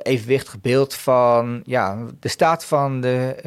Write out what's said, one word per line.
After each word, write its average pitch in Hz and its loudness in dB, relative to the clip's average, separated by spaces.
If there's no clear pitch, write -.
evenwichtig 123 -2
beeld 135 2
van, 120 2
ja, 117 -2
de - -4
staat 165 0
van 139 0
de 127 -2